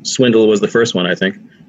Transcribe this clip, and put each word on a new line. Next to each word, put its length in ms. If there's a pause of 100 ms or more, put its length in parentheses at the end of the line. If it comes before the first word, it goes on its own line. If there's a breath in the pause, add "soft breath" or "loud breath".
swindle 440
was 140
the 60
first 280
one, 100
I 100
think. 220 (300 loud breath)